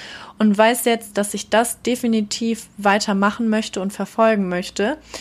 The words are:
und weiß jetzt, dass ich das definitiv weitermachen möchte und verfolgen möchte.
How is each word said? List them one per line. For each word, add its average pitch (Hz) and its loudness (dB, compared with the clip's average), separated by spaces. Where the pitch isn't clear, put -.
und 214 4
weiß 226 4
jetzt, 226 0
dass 202 -2
ich - -10
das 226 0
definitiv 226 -2
weitermachen 202 0
möchte 214 -2
und 196 -4
verfolgen 208 0
möchte. 196 -4